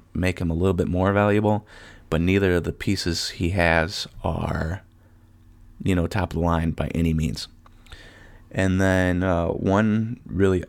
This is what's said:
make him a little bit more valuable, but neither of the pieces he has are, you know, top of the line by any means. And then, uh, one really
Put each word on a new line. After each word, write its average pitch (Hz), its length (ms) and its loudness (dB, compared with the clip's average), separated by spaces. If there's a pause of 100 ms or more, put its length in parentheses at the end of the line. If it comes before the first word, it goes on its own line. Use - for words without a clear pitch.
(140)
make 90 260 -2
him 90 100 -2
a 80 60 -2
little 92 180 2
bit 87 140 0
more 92 240 0
valuable, 104 560 2 (420)
but 80 120 0
neither 92 340 4
of 85 80 0
the 82 80 -4
pieces - 600 -4
he 87 180 -2
has 82 580 0 (160)
are, 82 600 -4 (1000)
you 95 120 0
know, 85 120 2
top 87 240 -2
of - 80 -4
the 85 60 0
line 82 260 2
by 76 180 -4
any 82 240 0
means. 78 360 -4 (1040)
And 95 300 0
then, 92 400 2
uh, 85 280 0
one 110 760 0
really 92 440 2